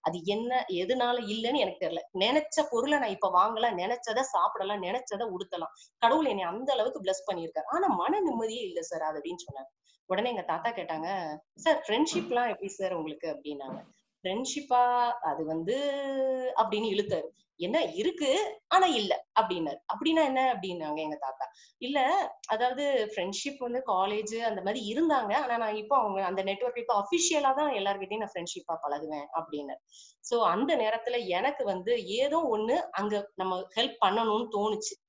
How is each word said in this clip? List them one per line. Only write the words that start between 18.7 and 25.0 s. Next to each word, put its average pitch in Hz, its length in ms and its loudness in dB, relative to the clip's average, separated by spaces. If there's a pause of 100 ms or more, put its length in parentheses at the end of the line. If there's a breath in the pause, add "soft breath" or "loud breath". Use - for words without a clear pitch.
இல்ல" 202 200 0 (220)
அப்படின்னாரு. 165 520 0
"அப்படின்னா 320 380 2
என்ன?" 262 240 2
அப்படின்னாங்க 175 520 -4
எங்க 151 160 -4
தாத்தா. 135 280 -8 (380 loud breath)
"இல்ல, 269 160 -2 (500)
அதாவது 247 360 0 (220)
friendship 196 540 -4
வந்து 247 260 -4
college 208 480 0 (100)
அந்த 208 180 -2
மாதிரி 214 240 -2
இருந்தாங்க, 254 520 2